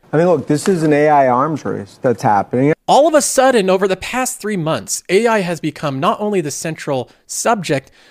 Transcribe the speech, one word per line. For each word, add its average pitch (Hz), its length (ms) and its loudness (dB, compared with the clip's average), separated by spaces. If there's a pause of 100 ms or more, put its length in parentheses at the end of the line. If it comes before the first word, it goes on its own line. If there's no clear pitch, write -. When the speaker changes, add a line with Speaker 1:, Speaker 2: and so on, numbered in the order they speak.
(120)
Speaker 1:
I - 60 0
mean, 165 80 4
look, 160 220 2
this 147 200 0
is 185 140 0
an 156 120 2
A 147 160 4
I 143 180 4
arms 131 360 0
race 101 380 -10
that's 123 220 -2
happening. 120 500 2 (140)
Speaker 2:
All 254 200 4
of 330 60 0
a 294 80 4
sudden, 247 480 2
over 190 180 2
the 190 80 0
past 247 460 -8
three 208 160 -4
months, 156 500 -6
A 208 200 2
I 220 140 2
has 175 180 -4
become 143 400 -6
not 143 200 0
only 208 220 -2
the 147 80 -4
central 143 640 -6 (160)
subject, 185 640 -4 (200)